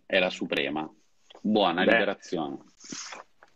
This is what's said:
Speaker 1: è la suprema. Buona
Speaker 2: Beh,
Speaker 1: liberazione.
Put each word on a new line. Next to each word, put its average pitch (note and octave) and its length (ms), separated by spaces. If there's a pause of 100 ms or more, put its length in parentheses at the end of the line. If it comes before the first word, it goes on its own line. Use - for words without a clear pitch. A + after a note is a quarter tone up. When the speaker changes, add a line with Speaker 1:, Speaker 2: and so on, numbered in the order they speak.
Speaker 1:
è G2 100
la F2+ 140
suprema. D#2 600 (480)
Buona F#2+ 440
Speaker 2:
Beh, G#2 80
Speaker 1:
liberazione. F2+ 680 (1000)